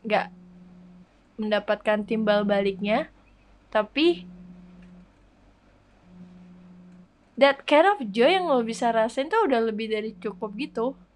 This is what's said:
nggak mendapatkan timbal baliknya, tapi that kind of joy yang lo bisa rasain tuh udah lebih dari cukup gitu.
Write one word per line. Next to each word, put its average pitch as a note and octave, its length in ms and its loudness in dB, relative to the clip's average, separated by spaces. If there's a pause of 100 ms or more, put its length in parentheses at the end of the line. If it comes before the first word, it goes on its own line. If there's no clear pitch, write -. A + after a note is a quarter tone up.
nggak G#3 220 -2 (1120)
mendapatkan G#3+ 640 -2
timbal G#3 400 0
baliknya, G3+ 640 -2 (640)
tapi C#4 560 0 (3000)
that C4+ 320 4
kind D4+ 200 6
of G4+ 120 2 (160)
joy A#3+ 160 4
yang F#4 160 2
lo C4 160 2
bisa A3+ 320 -2
rasain A#3 320 -2
tuh G#4+ 160 0
udah A3+ 320 0
lebih A3 160 -6
dari G#3+ 320 -6
cukup G#3 320 -10
gitu. B3+ 400 -6 (220)